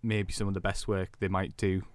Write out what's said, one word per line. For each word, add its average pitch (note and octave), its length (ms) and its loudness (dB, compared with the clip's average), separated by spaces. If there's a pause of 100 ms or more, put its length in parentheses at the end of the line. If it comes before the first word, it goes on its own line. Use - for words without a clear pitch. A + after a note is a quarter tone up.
maybe G#2+ 300 0
some G#2 160 0
of G2 60 0
the F#2 80 -2
best - 260 -2
work F#2+ 320 0
they G2+ 80 2
might F#2+ 300 0
do F#2+ 240 2 (140)